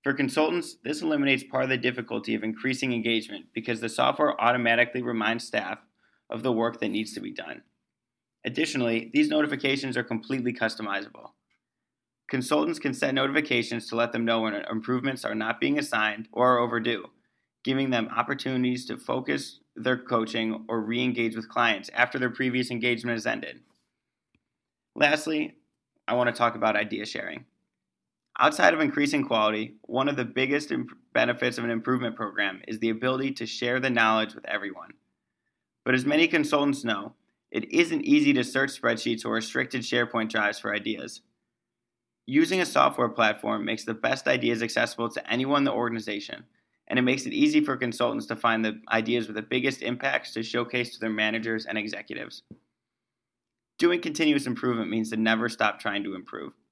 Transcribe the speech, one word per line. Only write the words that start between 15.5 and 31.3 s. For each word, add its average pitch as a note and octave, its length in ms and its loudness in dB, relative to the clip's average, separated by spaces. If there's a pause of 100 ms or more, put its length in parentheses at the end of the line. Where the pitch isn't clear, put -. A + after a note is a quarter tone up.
being C#3+ 180 2
assigned A2 540 -2
or B2 220 6
are A#2+ 40 4
overdue, A#2 460 0 (600)
giving C3+ 260 0
them A2+ 240 2
opportunities B2+ 720 -2
to - 100 -8
focus C3+ 640 -4 (160)
their B2+ 220 0
coaching A2 680 -2
or A2+ 120 -2
re-engage A#2+ 560 -2
with A2 120 -10
clients A2+ 460 0
after B2 240 2
their B2+ 120 0
previous B2+ 400 -2
engagement A#2+ 460 -2
has A2 100 -4
ended. G#2+ 340 -6 (1300)
Lastly, D3+ 600 0 (520)
I A2+ 60 0
want B2 140 4
to A2+ 100 -2
talk A#2 160 4
about A2 220 2
idea G#2 280 -2
sharing. G2 400 -8 (920)
Outside D3+ 360 6
of D#3+ 60 0
increasing D3 440 2
quality, G#2+ 580 2
one C3 260 0
of C#3+ 80 -2
the B2 80 -2
biggest C3+ 480 0
imp-, B2 240 -6 (160)
benefits B2 460 2